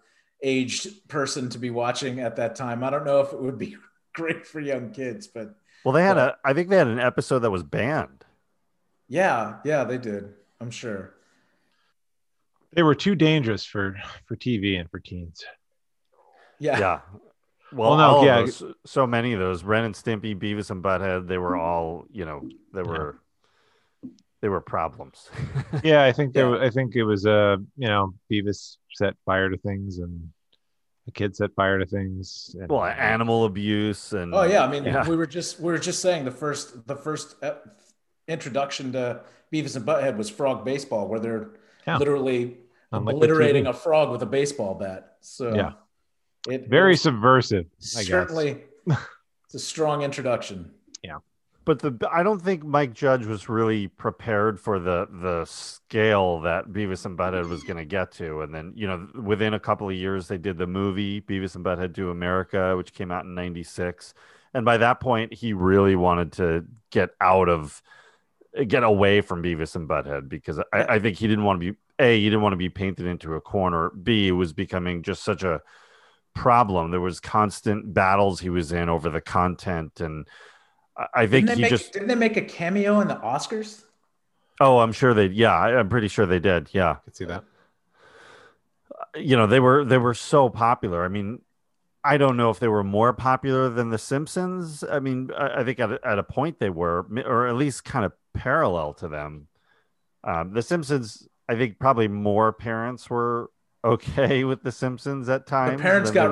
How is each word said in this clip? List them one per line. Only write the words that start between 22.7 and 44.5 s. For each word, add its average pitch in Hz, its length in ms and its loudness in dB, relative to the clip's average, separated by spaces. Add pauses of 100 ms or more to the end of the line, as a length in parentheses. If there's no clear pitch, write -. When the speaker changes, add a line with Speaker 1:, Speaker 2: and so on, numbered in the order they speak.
Speaker 2:
they 95 80 -6
Speaker 3:
Yeah. 87 60 -4
Speaker 2:
were, 78 320 -8 (1200)
they 107 80 -2
were 90 120 -2
problems. - 720 -8
<laughs> - 500 -8
Speaker 3:
Yeah, 151 200 8
I 127 80 6
think 135 220 -2
there 135 120 4
Speaker 1:
Yeah. 120 140 2
Speaker 3:
wa-, 135 60 2
I 123 40 4
think 123 260 -2
it 120 80 2
was, 104 220 2
uh, 104 320 6 (200)
you 127 100 -4
know, 101 260 0 (180)
Beavis 104 460 -4 (160)
set - 220 -2 (100)
fire 95 240 2
to 92 80 -4
things 98 420 -8
and 87 320 -12 (760)
the - 60 -16
kid 104 240 -6
set 104 200 -2
fire 98 240 2
to 92 60 -2
things. 95 760 -8
And 92 100 -10
Speaker 2:
Well, 123 140 0
animal 113 640 0
abuse 104 680 -2
and 87 200 -4
Speaker 1:
Oh, 190 100 4
yeah. 175 200 4
I 131 80 0
mean, 143 140 -6
Speaker 2:
Yeah. 135 220 0
Speaker 1:
we 165 80 0
were 165 120 -2
just, 165 320 -10
we 170 120 -2
were 160 80 0
just 175 220 -6
saying 170 240 0
the 123 60 -4
first, 135 560 -8
the 139 80 -6
first, - 480 -10
uh, 147 120 -6 (720)
introduction 139 640 -4
to 123 280 -4 (300)
Beavis 151 240 -4
and 113 100 -8
Butthead 139 320 0
was 104 120 -4
Frog 131 360 -2
Baseball, 127 420 -4
where 110 120 -4
they're 110 300 -6 (380)
Speaker 3:
Yeah. - 100 0
Speaker 1:
literally 131 600 0 (340)
Speaker 3:
On 104 140 -4
Liquid 139 180 2
Speaker 1:
obliterating 156 400 6
Speaker 3:
T 127 80 -2
V. 123 60 -4
Speaker 1:
a - 20 -16
frog 156 320 4
with 120 100 -4
a 117 60 -6
baseball 131 480 -2